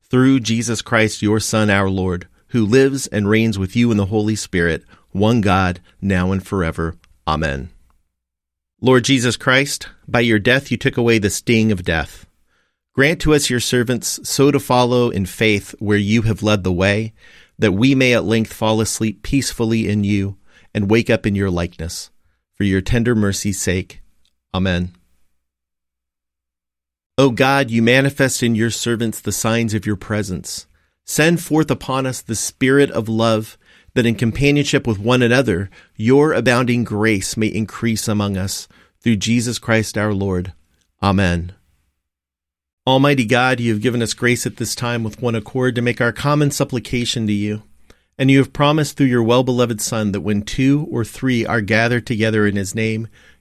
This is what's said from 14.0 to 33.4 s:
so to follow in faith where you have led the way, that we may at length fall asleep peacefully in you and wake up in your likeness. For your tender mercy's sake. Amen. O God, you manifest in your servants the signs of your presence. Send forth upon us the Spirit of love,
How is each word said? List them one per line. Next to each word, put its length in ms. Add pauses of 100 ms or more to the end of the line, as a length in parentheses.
so 220
to 100
follow 520
in 160
faith 500
where 220
you 240
have 180
led 220
the 80
way, 420 (460)
that 140
we 200
may 220
at 80
length 280
fall 300
asleep 400
peacefully 680
in 160
you 340 (360)
and 160
wake 220
up 160
in 80
your 160
likeness. 580 (460)
For 80
your 180
tender 320
mercy's 480
sake. 400 (500)
Amen. 440 (2250)
O 140
God, 400
you 140
manifest 580
in 140
your 160
servants 500
the 100
signs 440
of 100
your 120
presence. 680 (400)
Send 360
forth 280
upon 380
us 160
the 100
Spirit 560
of 180
love, 480 (400)